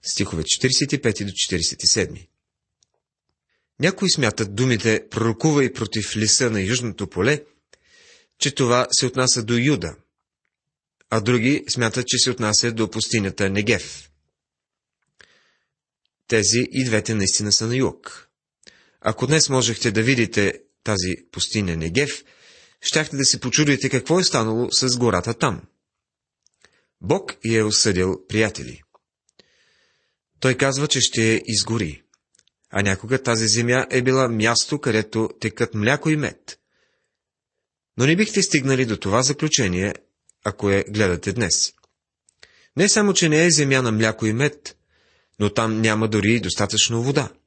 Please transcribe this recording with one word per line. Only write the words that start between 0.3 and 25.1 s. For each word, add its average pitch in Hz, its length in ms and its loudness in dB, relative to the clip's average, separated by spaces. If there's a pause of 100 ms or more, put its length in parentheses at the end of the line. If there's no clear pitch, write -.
четиридесет - 500 0
и 139 80 -4
пети 107 240 -2
до 101 100 -10
четиридесет - 480 -4
и - 40 4
седми. 78 420 0 (1500)
Някои 185 300 0
смятат 107 460 0
думите 113 540 0
„пророкува 117 560 0
и 117 80 -2
против 107 440 -6
леса 110 320 2
на 107 120 -2
южното 107 460 -4
поле“, 135 360 0 (960)
че 139 160 -2
това 123 360 2
се - 140 0
отнася 127 380 0
до 117 140 0
Юда, 120 380 -2 (1120)
а 110 120 0
други 123 480 0
смятат, 120 380 -2
че 127 100 -2
се 127 140 0
отнася 113 400 0
до 113 200 -2
пустинята 101 580 -2
Негев. 101 640 -2 (2250)
Тези 113 440 2
и 131 140 -2
двете 110 300 0
наистина 104 360 0
са 110 160 0
на 117 80 -2
юг. - 540 -4 (720)
Ако 110 260 -2
днес 147 220 2
можехте 120 420 0
да 107 120 2
видите 110 580 0 (220)
тази 92 320 -2 (160)
пустиня 92 460 -2
Негев, 85 460 -2 (580)
щяхте 151 360 -2
да 135 80 0
се - 140 2
почудите 135 500 2
какво 135 300 0
е - 40 0
станало 117 480 0
с 123 260 0
гората 113 360 2